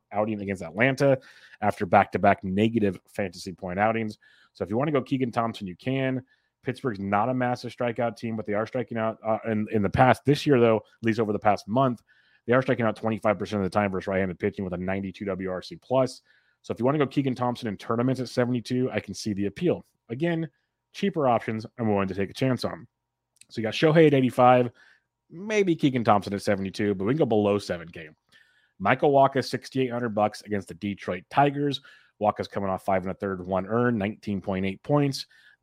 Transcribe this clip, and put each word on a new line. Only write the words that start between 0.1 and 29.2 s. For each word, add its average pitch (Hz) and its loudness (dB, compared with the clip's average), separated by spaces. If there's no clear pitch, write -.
outing 107 -2
against 95 -6
Atlanta 131 2
after 104 -2
back-to-back 98 2
negative 101 0
fantasy 92 -10
point 90 -8
outings. 110 -2
So 98 -6
if 87 -8
you 107 -2
wanna 151 0
go 131 0
Keegan 127 -2
Thompson, 113 -4
you 90 -10
can. 131 -4
Pittsburgh's 120 -6
not 101 2
a 127 -2
massive 123 -4
strikeout 117 -2
team, 113 -6
but 110 -6
they 101 -4
are 110 0
striking 120 -6
out, 110 -2
uh, 110 -2
in, 107 0
in 107 2
the 95 0
past. 127 4
This 143 0
year, 135 6
though, 117 6
at - -8
least 113 2
over 107 0
the 98 -4
past 101 0
month, 123 0
they 117 2
are 131 4
striking 120 0
out 104 0
twenty-five 107 0
percent 101 -4
of 92 -2
the - -18
time 104 2
versus 92 -6
right-handed 95 -2
pitching 101 -4
with 90 -6
a 90 -6
ninety-two 95 -6
W 92 -6
R 90 -6
C - -16
plus. 127 -2
So - -10
if - -6
you 117 0
wanna 143 2
go 143 2
Keegan 135 -2
Thompson 123 -4
in 95 -6
tournaments 123 -2
at 117 -8
seventy-two, 127 -2
I 104 -2
can 98 -14
see 104 -6
the 101 -2
appeal. 127 -2
Again, 165 -2
cheaper 175 0
options 110 0
I'm 113 0
willing 98 2
to 92 -4
take 98 -2
a - -18
chance 131 0
on. 87 -8
So - -10
you - -4
got - -4
Shohei 160 6
at 139 6
eighty-five, 127 6
maybe 196 0
Keegan 127 2
Thompson 101 4
at 98 -6
seventy-two, 98 0
but 95 -4
we 113 0
can 156 0
go 151 2
below 104 2
seven 85 -6
K. 82 -16
Michael 135 4
Wacha, 135 4